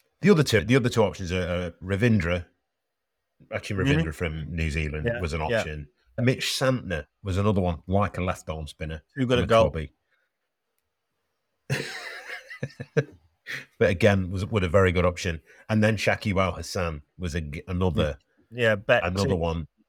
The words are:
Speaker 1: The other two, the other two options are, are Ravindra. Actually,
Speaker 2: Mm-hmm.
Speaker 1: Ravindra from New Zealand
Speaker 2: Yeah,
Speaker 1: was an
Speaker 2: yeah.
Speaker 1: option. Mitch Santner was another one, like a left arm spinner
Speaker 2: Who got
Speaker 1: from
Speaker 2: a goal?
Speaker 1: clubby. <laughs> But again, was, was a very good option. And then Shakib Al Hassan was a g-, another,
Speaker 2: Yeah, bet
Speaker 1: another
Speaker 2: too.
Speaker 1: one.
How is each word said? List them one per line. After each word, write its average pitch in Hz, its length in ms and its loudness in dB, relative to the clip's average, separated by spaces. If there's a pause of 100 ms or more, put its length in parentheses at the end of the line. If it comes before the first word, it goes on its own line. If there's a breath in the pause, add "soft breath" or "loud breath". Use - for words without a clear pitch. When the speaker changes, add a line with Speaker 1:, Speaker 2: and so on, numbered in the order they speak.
(220)
Speaker 1:
The 170 80 6
other 165 140 6
two, 110 180 4
the 120 160 4
other 120 120 0
two 113 140 4
options 92 300 -2
are, 92 140 0
are 87 240 -4 (120)
Ravindra. 92 640 2 (1080)
Actually, 101 300 -4
Speaker 2:
Mm-hmm. 143 160 4 (100)
Speaker 1:
Ravindra 82 60 -8
from 80 400 -6
New 80 160 -2
Zealand 76 340 -4
Speaker 2:
Yeah, 117 140 -4
Speaker 1:
was 80 140 -4
an 80 80 -4
Speaker 2:
yeah. 110 180 0
Speaker 1:
option. 76 280 -8 (320)
Mitch 123 280 0
Santner 104 580 -2 (180)
was 95 140 -2
another 101 240 2
one, 87 260 -2
like 98 300 0
a 90 60 -2
left 90 260 -6
arm 80 180 -8
spinner 80 360 -12 (120)
Speaker 2:
Who 131 100 -2
got 123 100 2
Speaker 1:
from 95 80 2
Speaker 2:
a - 40 -2
goal? 113 240 6
Speaker 1:
clubby. 78 220 -8 (1800)
<laughs> - 1500 -8 (600 loud breath)
But 104 120 4
again, 95 420 2
was, 95 140 -4
was 101 180 0
a 90 60 0
very 92 240 6
good 87 120 2
option. 87 360 -4 (280 soft breath)
And 107 140 2
then 107 140 2
Shakib 98 440 0
Al 92 120 0
Hassan 82 480 -6 (160)
was 82 180 -4
a 85 60 -2
g-, 76 260 -8
another, 87 500 0 (320)
Speaker 2:
Yeah, 113 260 2
bet 104 300 2
Speaker 1:
another 92 260 0
Speaker 2:
too. 95 40 2
Speaker 1:
one. 82 320 -2 (220)